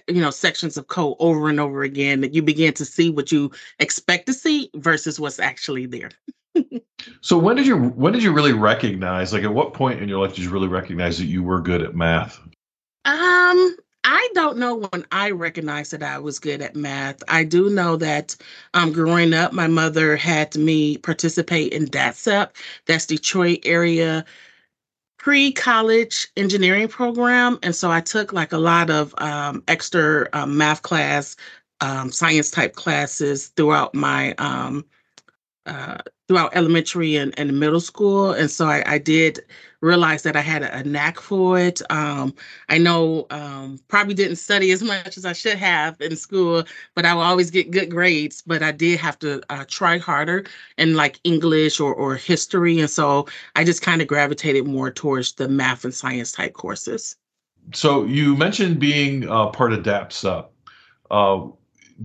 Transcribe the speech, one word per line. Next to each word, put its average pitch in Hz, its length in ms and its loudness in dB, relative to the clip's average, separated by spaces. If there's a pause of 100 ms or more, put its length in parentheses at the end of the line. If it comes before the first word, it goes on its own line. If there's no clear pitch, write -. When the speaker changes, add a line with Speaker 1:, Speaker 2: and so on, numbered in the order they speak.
Speaker 1:
you 175 140 2
know, 151 80 2
sections 160 480 -4
of 139 100 -12
code 151 320 -2
over 156 300 2
and 147 100 2
over 139 240 -2
again, 139 380 0
that 131 120 -2
you 160 80 2
begin 156 320 2
to 147 120 -6
see 170 240 2
what 147 220 -2
you 143 200 2 (280)
expect - 480 -2
to 262 60 0
see 294 420 -2
versus 151 440 -2
what's 143 200 -6
actually 127 480 -6
there. 123 240 -12 (440)
<laughs> 339 60 2 (600)
Speaker 2:
So - 160 2
when 196 180 4
did 269 100 2
you, 247 120 4
when 127 360 2
did 240 100 0
you 196 80 4
really 147 220 4
recognize, 95 800 0
like, 98 100 0
at 107 100 0
what 131 200 0
point 127 280 -2
in 101 80 -6
your 98 100 -2
life 98 160 -2
did 90 80 -8
you 87 60 -6
really 95 180 0
recognize 87 500 -4
that 90 80 -4
you 90 180 -2
were 90 180 0
good 87 200 0
at - 140 -6
math? 82 440 0 (680)
Speaker 1:
Um, 359 720 4 (280)
I 359 300 2
don't 302 240 0
know 240 180 -2
when 190 360 -8
I 202 200 -2
recognized 160 600 -6
that 151 120 -10
I 139 160 -8
was 143 200 -10
good 143 220 -6
at - 140 -10
math. 139 520 -8
I 160 160 4
do 175 260 4
know 175 280 2
that, 151 380 -2 (380)
um, 170 180 2
growing 165 420 4
up, 165 200 2
my 170 140 0
mother 160 480 2
had 151 400 0
me 151 420 2
participate 165 760 -2
in 156 120 -2
dats 135 420 -2
ep, 202 280 0 (300)
that's 160 200 0
Detroit 175 580 0
Area 165 640 0 (920)
Pre-College 233 1160 2
Engineering 196 540 2
Program. 247 720 2
And 175 120 -2
so 175 160 0
I 165 100 0
took, 202 320 -4
like, 160 180 -4
a 160 60 -2
lot 170 320 4
of, 151 300 0
um, 147 480 -6
extra, 156 680 2
um, 143 240 -2
math 151 240 2
class, 143 540 -2 (460)
um, 135 300 -6
science 156 400 2
type - 240 -2
classes 143 720 -2
throughout 151 480 2
my, 139 420 0
um, 131 480 -6 (800)
uh, 73 320 -12 (300)
throughout 170 280 2
elementary 165 600 2
and, 139 220 -2
and 143 220 -2
middle 151 200 2
school. 98 520 0
And 143 180 0
so - 160 -2
I, 147 200 2
I 151 120 0
did 156 460 2 (380)
realize 160 420 4
that 151 120 -2
I 147 60 0
had 151 220 -4
a, 127 140 -8
a 135 60 -8
knack 147 360 -4
for 185 400 2
it. 180 300 0
Um, 143 440 -2 (360)
I 160 80 2
know, 165 520 2
um, 139 480 -12 (120)
probably 202 240 2
didn't 185 240 -2
study 196 340 2
as 185 100 0
much 190 360 -8
as 185 80 -12
I 175 80 -6
should 202 240 -4
have 165 420 -2
in 160 160 -6
school, 170 480 0 (320)
but 170 100 0
I 170 80 4
would 170 100 0
always 180 280 2
get 175 200 0
good 180 200 -2
grades. 170 540 0
But 165 180 -2
I 156 80 0
did 165 280 0
have 156 200 -6
to, 143 300 -6
uh, 139 180 -10
try 175 300 0
harder 170 480 -2 (320)
in, 160 180 4
like, 147 280 0
English 156 560 2
or, 139 140 0
or 139 220 -4
history. 170 640 0
And 151 100 0
so 143 380 0 (280)
I 156 100 2
just 170 160 0
kinda 165 240 0
gravitated 143 600 0
more 131 260 -4
towards 135 420 -4
the 135 160 -4
math 127 340 0
and 127 100 -6
science 127 380 -6
type - 220 -8
courses. - 640 -10 (560)
Speaker 2:
So 143 320 2
you 143 300 2
mentioned 175 440 2
being, 139 500 0
uh, 107 180 2
part 113 260 0
of 92 100 -4
dapsup. - 640 -4 (640)
Uh, 98 360 0 (560)